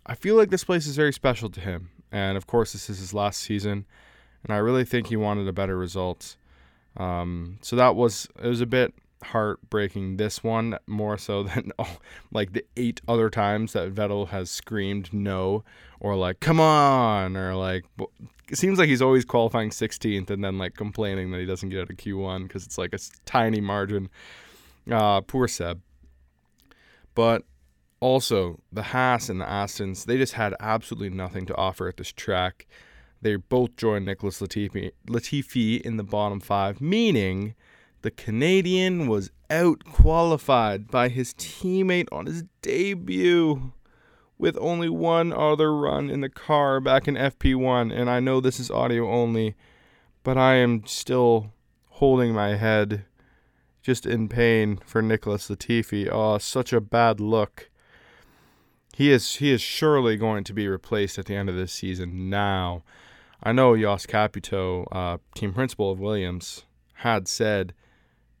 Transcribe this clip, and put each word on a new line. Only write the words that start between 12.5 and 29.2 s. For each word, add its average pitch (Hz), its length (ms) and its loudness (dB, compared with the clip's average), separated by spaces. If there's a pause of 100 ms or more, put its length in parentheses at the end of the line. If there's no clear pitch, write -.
the 110 120 -4 (120)
eight 120 320 -4
other 113 220 2
times 107 420 -2
that 95 220 -4
Vettel 101 340 -2
has 95 220 -8
screamed 101 640 -6
no, 98 500 -2 (360)
or, 101 160 -2
like, 92 240 -2
"Come 160 200 2
on," 127 760 4
or, 92 180 -4
like, 92 300 -2 (120)
w-, - 320 -10 (200)
it - 80 -6
seems 190 220 2
like 165 100 6
he's 131 140 4
always 131 220 6
qualifying 113 460 0
sixteenth 104 600 -4
and 98 120 -4
then, 95 140 -4
like, 92 180 -6
complaining 101 580 -6
that 90 80 -6
he 90 60 -6
doesn't 95 220 -6
get 95 140 -6
out 87 80 -10
of 92 80 -16
Q 98 200 -8
one 92 300 -6
'cause 90 160 -12
it's, - 140 -14
like, 92 140 -4
a - 20 -10
s-, - 160 -10 (160)
tiny 113 340 2
margin. 98 480 -4 (840)
Uh, 104 300 4
poor 123 260 -2
Seb. 87 360 -6 (1300)
But 113 280 2 (580)
also, 113 600 0 (120)
the 104 120 -8
Haas 127 440 0